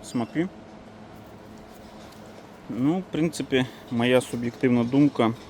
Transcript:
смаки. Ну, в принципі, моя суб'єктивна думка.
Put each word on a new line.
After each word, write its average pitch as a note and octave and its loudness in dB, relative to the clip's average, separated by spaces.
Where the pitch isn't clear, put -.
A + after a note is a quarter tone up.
смаки. C3 -2
Ну, C3+ 2
в F#3 -4
принципі, C#3 0
моя B2 6
суб'єктивна A#2+ 0
думка. B2+ 4